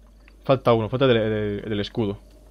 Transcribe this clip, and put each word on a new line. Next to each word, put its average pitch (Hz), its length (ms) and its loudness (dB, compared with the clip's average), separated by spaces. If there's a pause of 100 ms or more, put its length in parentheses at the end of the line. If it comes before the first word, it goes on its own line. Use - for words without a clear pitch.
(440)
Falta 127 280 2
uno, 110 160 2
falta 127 160 -2
el 127 100 4
del, 107 480 -2
el 110 80 -10
del 104 100 -2
escudo. 101 380 -4 (320)